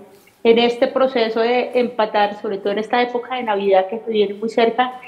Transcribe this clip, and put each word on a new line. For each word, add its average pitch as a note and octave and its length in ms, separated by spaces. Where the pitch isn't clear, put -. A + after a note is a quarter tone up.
en A#3 140
este A#3+ 300
proceso A#3+ 540
de B3 380
empatar, G#3+ 640
sobre G3 160
todo G3+ 160
en G#3 60
esta A#3 240
época B3 320
de B3 80
Navidad G3 460
que A3 100
se A#3 100
viene G3+ 240
muy A3+ 160
cerca, A#3+ 580